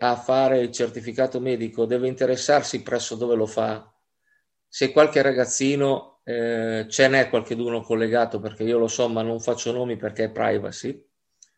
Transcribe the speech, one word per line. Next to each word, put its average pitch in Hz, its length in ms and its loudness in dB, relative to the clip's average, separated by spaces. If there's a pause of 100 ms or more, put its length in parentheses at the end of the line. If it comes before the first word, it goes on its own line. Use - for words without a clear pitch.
a 120 160 2
fare 131 420 2
il 123 140 0
certificato 123 640 -2
medico, 120 460 -2
deve 123 240 0
interessarsi 131 760 0
presso 120 320 -4
dove 117 220 0
lo 110 100 2
fa. 110 420 -4 (800)
Se 135 240 -2
qualche 151 320 6
ragazzino, 135 1000 0
eh, 113 640 -2
ce 135 180 4
n'è 131 220 4
qualcheduno 117 540 -2
collegato, 113 580 0
perché 107 240 -8
io 117 140 2
lo 113 100 2
so, 120 200 0
ma 113 140 -2
non 113 160 -2
faccio 117 320 -4
nomi 123 260 -2
perché 110 280 -4
è 110 60 -2
privacy. 104 760 -4 (500)